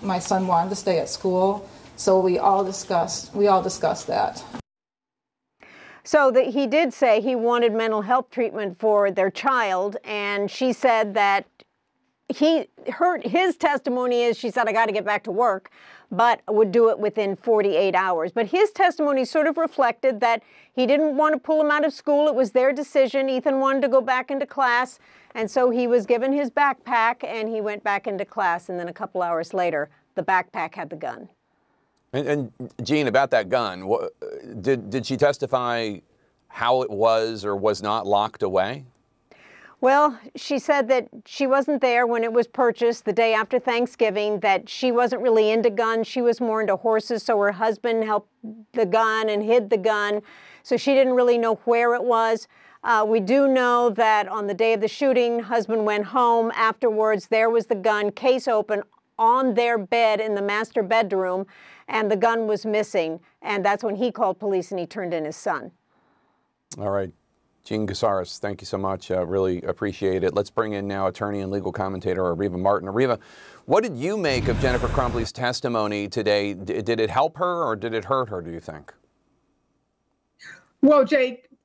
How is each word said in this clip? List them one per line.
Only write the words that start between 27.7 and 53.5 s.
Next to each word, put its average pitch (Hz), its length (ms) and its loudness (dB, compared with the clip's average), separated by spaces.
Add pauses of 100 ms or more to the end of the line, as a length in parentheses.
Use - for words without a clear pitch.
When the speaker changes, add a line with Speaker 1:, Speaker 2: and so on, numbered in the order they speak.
Speaker 2:
back 202 240 -4
into 196 180 -4
class, 180 440 -4
and 180 100 -6
then 175 100 -8
a 175 40 -10
couple 185 300 -8
hours 170 300 -4
later, 165 380 -2 (240)
the 190 80 -4
backpack 180 540 -2
had 170 120 -10
the 165 80 -12
gun. 139 320 -12 (840)
Speaker 3:
And, 135 160 -4
and 143 240 -2 (320)
Jean, 147 240 0
about 131 240 2
that 110 160 0
gun, 95 400 -2
wha-, 95 200 -2 (520)
did, 113 280 -2
did 117 160 -6
she 135 120 -4
testify 120 800 0 (480)
how 127 360 0
it 117 80 -6
was 110 540 0
or 101 120 -2
was 101 260 -2
not 104 240 -2
locked 104 380 0
away? 98 400 -2 (1000)
Speaker 2:
Well, 269 360 4 (180)
she 277 220 -4
said 277 300 0
that 254 200 0 (160)
she - 220 -4
wasn't 269 340 0
there 247 260 2
when 233 160 0
it 226 120 -2
was 233 120 2
purchased 233 600 0
the 208 80 -2
day 226 180 4
after 220 260 0
Thanksgiving, 220 800 0
that 196 280 0
she 254 240 -2
wasn't 240 300 0
really 220 280 4
into 226 200 2
guns. 226 360 -2
She - 140 -6
was 240 180 2
more 220 220 -2
into 202 160 0
horses, 214 460 -2
so 226 180 0
her 202 120 2
husband 220 520 -2
helped 208 240 -2 (440)
the 233 120 0
gun 220 460 2
and 208 120 -2
hid 220 280 2
the 226 80 2
gun, 208 420 0 (420)
so - 140 -2
she - 160 0
didn't 262 220 4
really 247 240 4
know 226 160 0 (100)
where 240 300 2
it 240 80 -2
was. 226 440 0 (380)
Uh, 220 240 2
we 220 120 2
do 262 280 4
know 247 400 2